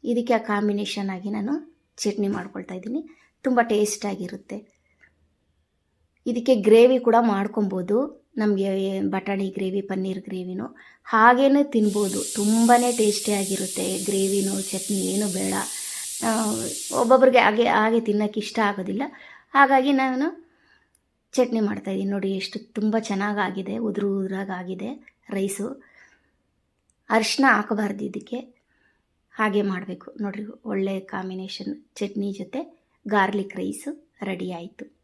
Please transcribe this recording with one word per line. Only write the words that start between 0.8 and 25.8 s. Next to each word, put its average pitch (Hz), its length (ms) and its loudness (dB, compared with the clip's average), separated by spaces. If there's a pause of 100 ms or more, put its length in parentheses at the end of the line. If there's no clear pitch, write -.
ಆಗಿ 190 200 -8
ನಾನು 214 240 -4 (440)
ಚಟ್ನಿ 202 300 -2
ಮಾಡ್ಕೊಳ್ತಾ 185 480 -8
ಇದ್ದೀನಿ. 220 260 -8 (440)
ತುಂಬ 247 140 2 (100)
ಟೇಸ್ಟಾಗಿರುತ್ತೆ. 202 880 -2 (1700)
ಇದಕ್ಕೆ 240 300 2
ಗ್ರೇವಿ 226 440 8
ಕೂಡ 233 200 4
ಮಾಡ್ಕೊಬೋದು. 202 800 0 (400)
ನಮಗೆ 202 320 0 (440)
ಬಟಾಣಿ 196 360 -4
ಗ್ರೇವಿ, 190 320 -4
ಪನ್ನೀರ್ 190 460 -6
ಗ್ರೇವಿನೂ 185 400 -8 (360)
ಹಾಗೇನೆ 254 600 6
ತಿನ್ಬೋದು. 208 560 2 (160)
ತುಂಬಾ 226 420 6 (200)
ಟೇಸ್ಟಿಯಾಗಿರುತ್ತೆ 196 920 0 (180)
ಗ್ರೇವಿನೂ, 196 560 0
ಚಟ್ನಿ 190 380 -4 (140)
ಏನೂ 208 140 0
ಬೇಡ. 190 260 -2 (760)
ಆ, - 20 2 (720)
ಒಬ್ಬೊಬ್ರಿಗೆ 254 380 6
ಹಾಗೆ, 214 280 4
ಹಾಗೆ 220 320 2
ತಿನ್ನೋಕ್ಕೆ 208 400 -2
ಇಷ್ಟ - 200 -6
ಆಗೋದಿಲ್ಲ. 202 440 -2 (500)
ಹಾಗಾಗಿ 269 400 6
ನಾನು 262 340 0 (1040)
ಚಟ್ನಿ 240 260 2
ಮಾಡ್ತಾಯಿದ್ದೀನಿ. 196 520 -2
ನೋಡಿ 196 200 -2
ಎಷ್ಟು 190 280 -6 (140)
ತುಂಬ 214 260 0
ಚೆನ್ನಾಗಾಗಿದೆ, 202 800 -4
ಉದುರು 202 420 -2
ಉದುರಾಗಾಗಿದೆ 190 680 -6 (400)
ರೈಸು. 196 380 -4 (1400)